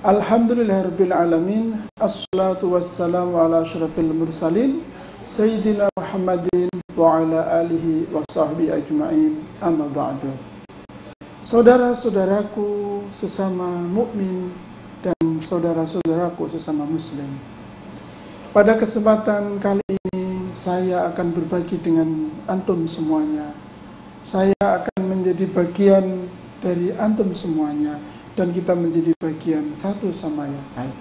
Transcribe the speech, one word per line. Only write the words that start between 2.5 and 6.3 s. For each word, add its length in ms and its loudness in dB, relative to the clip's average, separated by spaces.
wassalamu 640 0
ala 240 4
asyrafil 480 -2
mursalin, 720 0
Sayyidina 800 2
Muhammadin 720 0